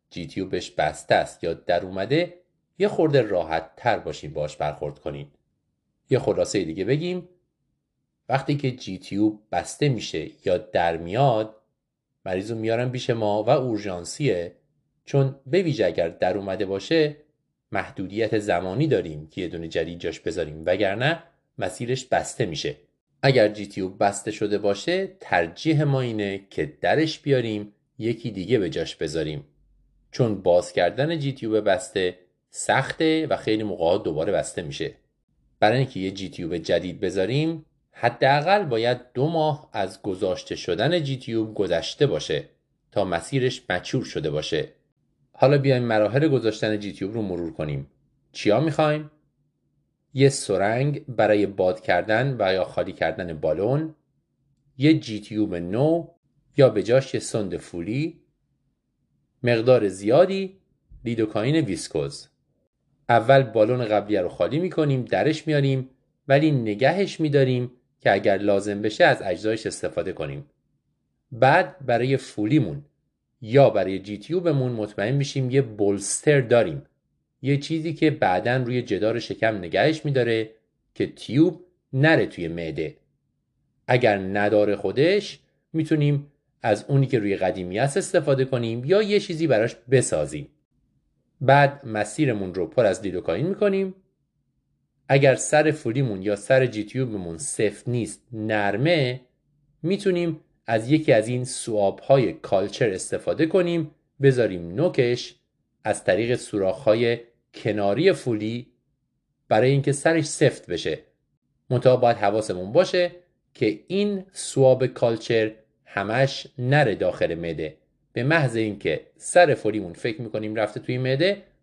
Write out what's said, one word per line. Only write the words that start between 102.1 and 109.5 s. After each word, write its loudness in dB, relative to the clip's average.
کالچر 0
استفاده -2
کنیم، 0
بذاریم 2
نوکش، -2
از -4
طریق 2
سوراخ‌های 0
کناری 0
فولی -4
برای 4